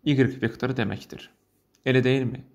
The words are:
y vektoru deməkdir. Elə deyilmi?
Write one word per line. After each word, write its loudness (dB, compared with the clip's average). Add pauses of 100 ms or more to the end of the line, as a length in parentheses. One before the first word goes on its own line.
y 2 (240)
vektoru -4
deməkdir. -6 (560)
Elə 4
deyilmi? 0 (120)